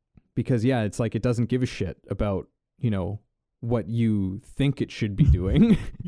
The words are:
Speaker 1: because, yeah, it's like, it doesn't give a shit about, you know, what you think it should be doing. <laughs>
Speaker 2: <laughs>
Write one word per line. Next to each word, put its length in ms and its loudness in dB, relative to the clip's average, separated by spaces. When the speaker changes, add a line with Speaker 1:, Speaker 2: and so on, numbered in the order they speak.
Speaker 1:
because, 300 0
yeah, 180 2
it's 160 -4
like, 160 -2
it 80 -4
doesn't 240 0
give 160 0
a 40 0
shit 320 -6
about, 380 -4
you 120 -2
know, 300 -4
what 280 -2
you 560 0
think 360 -2
it 100 -4
should 260 -4
be 80 6
doing. 580 4
<laughs> 100 -12
Speaker 2:
<laughs> 160 -12